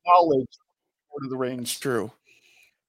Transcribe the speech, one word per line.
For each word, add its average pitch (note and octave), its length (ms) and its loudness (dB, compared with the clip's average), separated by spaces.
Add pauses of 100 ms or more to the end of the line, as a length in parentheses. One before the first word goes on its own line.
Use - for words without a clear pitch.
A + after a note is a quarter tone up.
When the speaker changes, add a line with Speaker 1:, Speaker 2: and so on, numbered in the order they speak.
Speaker 1:
knowledge D#3+ 360 4
of - 720 -18
Lord C#3+ 120 -12
of C3 60 -8
the C3 60 -8
Rings. B2+ 340 -6
Speaker 2:
That's - 100 -10
true. A#2 320 -4 (760)